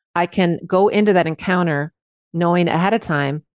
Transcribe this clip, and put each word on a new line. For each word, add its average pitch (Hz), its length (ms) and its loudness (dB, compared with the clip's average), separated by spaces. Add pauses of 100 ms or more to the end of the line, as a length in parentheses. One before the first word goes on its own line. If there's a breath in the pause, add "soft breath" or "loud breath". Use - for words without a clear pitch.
(160)
I 175 100 0
can 180 400 0
go 190 220 2
into 208 260 2
that 175 140 2
encounter 160 640 -2 (400)
knowing 170 340 0
ahead 180 260 0
of 226 80 -2
time, 143 420 -4 (140)